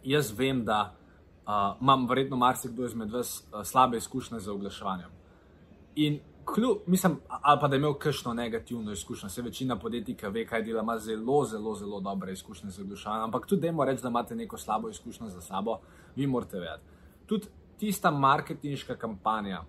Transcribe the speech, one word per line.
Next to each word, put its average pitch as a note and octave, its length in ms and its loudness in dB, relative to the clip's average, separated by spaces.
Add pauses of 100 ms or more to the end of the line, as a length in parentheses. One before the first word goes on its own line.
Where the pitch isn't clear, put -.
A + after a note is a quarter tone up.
(140)
jaz C3+ 240 2
vem, C3 260 2
da, G#2 300 0 (520)
a, G2+ 340 2
imam C3 280 6
verjetno C3+ 320 2
marsikdo B2 460 2
izmed A2 260 -4
vas, B2 300 -4 (100)
a, G#2 120 -8
slabe B2 360 4
izkušnje A#2 400 -6
z G2+ 140 -6
oglaševanjem. F#2+ 600 -6 (840)
In D3 220 2 (340)
kljub, A#3 320 4
mislim, F3 320 4 (100)
a-, - 140 -8
ali C#3+ 180 8
pa D3 80 4
da C3+ 80 4
je - 20 4
imel D3 160 4
kakšno C3+ 400 -2
negativno A2+ 580 -4
izkušnjo, G#2 360 -8
saj A#2+ 160 -6
večina A#2+ 340 -2
podjetij, A2+ 380 -4
ki G#2+ 160 -8
ve, A2+ 140 -2
kaj A2+ 160 0
dela, A2 200 0
ima A2+ 160 0
zelo, A2+ 460 2
zelo, A2 300 -4
zelo G2+ 260 -6
dobre F#2+ 320 -4
izkušnje G2+ 380 -12
z F#2+ 120 -12
oglaševanjem, G#2 420 -4
ampak A#2+ 220 -2
tudi F#3 160 4
dajmo E3 220 2
reči, B2+ 180 2
da B2+ 60 -2
imate A#2 260 0
neko A2+ 240 -8
slabo A2 300 -2
izkušnjo A2 400 -10
za F2+ 120 -12
sabo, G2+ 380 -2 (380)
vi C#3 100 0
morate A#2+ 320 0
vedeti. D#2+ 260 -8 (420)
Tudi G#3 200 -2 (320)
tista G3 320 0
marketinška C#3+ 840 0
kampanja G#2 720 -2